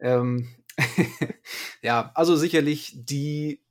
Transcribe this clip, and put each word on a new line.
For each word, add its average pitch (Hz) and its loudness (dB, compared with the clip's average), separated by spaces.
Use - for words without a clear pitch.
Ähm, 123 0
<laughs> - -4
ja, 117 0
also 165 4
sicherlich 151 2
die, 143 -4